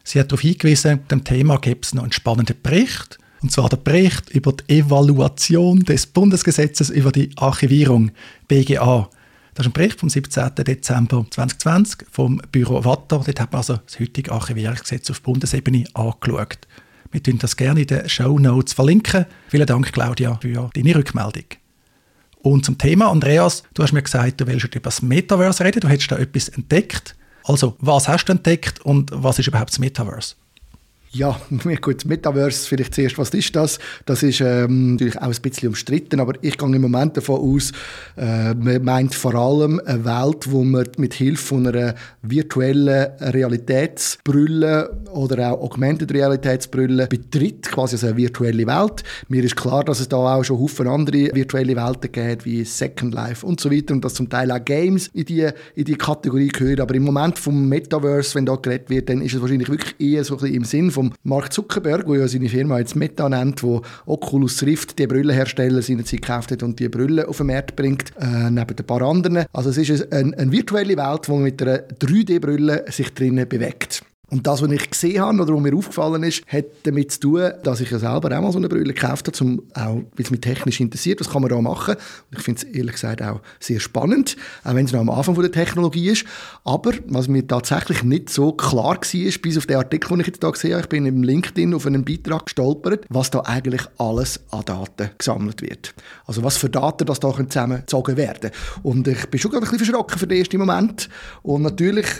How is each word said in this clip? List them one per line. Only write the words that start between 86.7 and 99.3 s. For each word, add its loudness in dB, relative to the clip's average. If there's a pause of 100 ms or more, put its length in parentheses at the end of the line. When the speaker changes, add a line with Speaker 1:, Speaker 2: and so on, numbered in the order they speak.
Speaker 2:
was -2
mir 2
tatsächlich -2
nicht 0
so 0
klar 0
war, -4
bis -2
auf -2
den 0
Artikel, -4
den 0
ich -2
jetzt -8
da 0
gesehen -4
habe, -4
ich -10
bin 0
im 0
LinkedIn 0
auf -2
einen 0
Beitrag -6
gestolpert, -2
was -2
da -2
eigentlich -4 (160)
alles -4 (100)
an -8
Daten -8
gesammelt -4
wird. -12 (320)
Also -4
was -2
für -2
Daten -2
das -2
da 0
zusammengezogen -2
werden. -4 (320)
Und 0
ich -2